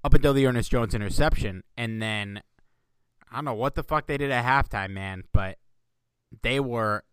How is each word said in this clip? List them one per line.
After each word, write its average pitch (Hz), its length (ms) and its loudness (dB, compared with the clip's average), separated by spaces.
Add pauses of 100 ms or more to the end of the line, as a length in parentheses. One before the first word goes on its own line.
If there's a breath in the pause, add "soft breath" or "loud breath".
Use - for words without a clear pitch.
up 143 100 8
until 143 200 8
the 135 120 4
Ernest 123 260 0
Jones 117 240 0
interception, 104 680 0 (120)
and 113 260 -6
then 104 400 -6 (880)
I - 40 -18
don't 147 100 -8
know 131 80 -4
what 123 220 -2
the 156 80 -4
fuck 151 240 -2
they 143 100 -4
did 139 140 -2
at 123 140 0
halftime, 127 460 0
man, 95 320 -10 (100)
but 98 240 0 (840)
they 127 180 0
were 113 540 -2